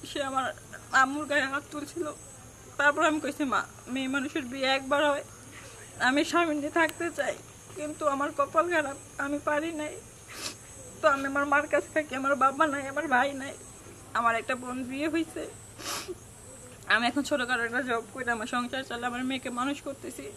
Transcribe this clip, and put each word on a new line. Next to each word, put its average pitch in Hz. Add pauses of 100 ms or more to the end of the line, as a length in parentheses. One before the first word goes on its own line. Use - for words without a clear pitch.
(140)
সে 294
আমার 262 (380)
আম্মুর 269
গায়ে 285
হাত 269
তুলছিল। 294 (640)
তারপর 294
আমি 311
কইছি, 285
"মা, 233 (240)
মেয়ে 262
মানুষের 269
বিয়ে 262
একবার 269
হয়, 285 (760)
আমি 269
স্বামী 339
নিয়ে 294
থাকতে 339
চাই, - (400)
কিন্তু 302
আমার 277
কপাল 311
খারাপ, 294 (200)
আমি 285
পারি 302
নাই।" 302 (1000)
তো 320
আমি 269
আমার 277
মার 294
কাছে -
থাকি, 302
আমার 277
বাবা 269
নাই, 277
আমার 294
ভাই 277
নাই, 269 (600)
আমার 226
একটা 226
বোন 254
বিয়ে 277
হইছে। 320 (1400)
আমি 220
এখন 262
ছোটখাটো 254
একটা 240
জব 247 (100)
করে 240
আমার 220
সংসার 254
চালাই, 240
আমার 247
মেয়েকে 254
মানুষ 262
করতেছি। 269